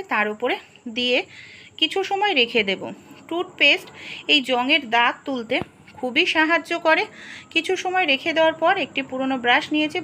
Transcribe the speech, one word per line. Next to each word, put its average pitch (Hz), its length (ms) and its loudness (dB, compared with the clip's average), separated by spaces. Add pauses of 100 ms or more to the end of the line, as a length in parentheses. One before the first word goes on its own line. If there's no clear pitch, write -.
(120)
তার 214 220 2
উপরে 247 220 -2 (400)
দিয়ে 247 220 2 (640)
কিছু 320 200 2 (100)
সময় 392 320 0
রেখে 233 280 2
দেব। 185 120 -4 (480)
টুথপেস্ট 339 580 2 (460)
এই 302 60 6 (100)
জংয়ের 262 340 0 (120)
দাগ 240 200 4 (120)
তুলতে 254 300 -4 (420)
খুবই 254 260 0 (100)
সাহায্য 320 360 2 (160)
করে। 330 160 4 (500)
কিছু 330 200 0 (100)
সময় 370 280 0
রেখে 269 260 -2
দেওয়ার 320 260 4
পর 349 100 4 (120)
একটি 277 240 -6
পুরনো 262 340 -4
ব্রাশ 247 220 4 (100)
নিয়েছি, 302 280 -2